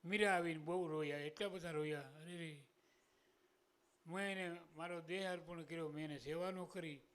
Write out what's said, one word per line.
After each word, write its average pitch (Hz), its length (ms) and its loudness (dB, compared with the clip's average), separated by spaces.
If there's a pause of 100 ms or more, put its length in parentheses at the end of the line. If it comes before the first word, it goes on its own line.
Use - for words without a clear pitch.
મીરા 202 300 8
આવીને 165 280 2
બહુ 175 240 2
રોયા, 151 300 2
એટલા 151 300 -2
બધા 175 240 -4
રોયા. 151 300 0
અરે 156 360 -10
રે. 151 260 -6 (1400)
મેં 190 300 0
એને 175 220 -2 (160)
મારો 170 260 -2
દેહ 185 300 0
અર્પણ 170 320 -4
કર્યો, 160 260 -2
મેં 151 140 -2
એને 147 160 -2
સેવા 165 320 0
ન 185 140 -2
કરી 160 360 -6 (140)